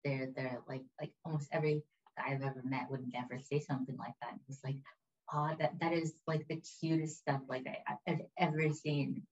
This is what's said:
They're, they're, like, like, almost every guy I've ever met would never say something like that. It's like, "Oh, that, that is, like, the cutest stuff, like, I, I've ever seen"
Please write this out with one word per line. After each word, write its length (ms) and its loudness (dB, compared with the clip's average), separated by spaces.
They're, 320 2
they're, 320 -2
like, 140 -6
like, 100 -4
almost 260 0
every 320 4
guy 160 -2
I've 100 -2
ever 220 -2
met 240 -2
would 240 -4
never 280 -4
say 180 0
something 380 -2
like 240 -8
that. 180 -8
It's 140 -8
like, 140 -2
"Oh, 260 2
that, 220 2
that 120 2
is, 220 2
like, 180 2
the 160 -2
cutest 380 2
stuff, 300 2
like, 180 -2
I, 300 -4
I've 120 2
ever 340 4
seen" 600 0